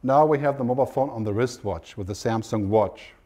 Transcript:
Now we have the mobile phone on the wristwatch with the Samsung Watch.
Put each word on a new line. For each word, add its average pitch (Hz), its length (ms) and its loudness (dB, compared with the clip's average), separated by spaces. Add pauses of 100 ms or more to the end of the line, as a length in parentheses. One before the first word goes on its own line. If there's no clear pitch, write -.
Now 139 240 6
we 151 140 2
have 139 180 0
the 131 60 -2
mobile 127 200 2
phone 135 260 -2
on 117 120 -8
the 104 100 -2
wristwatch 104 640 -4
with 98 120 -8
the 104 40 -6
Samsung 110 540 -4
Watch. 101 460 0 (140)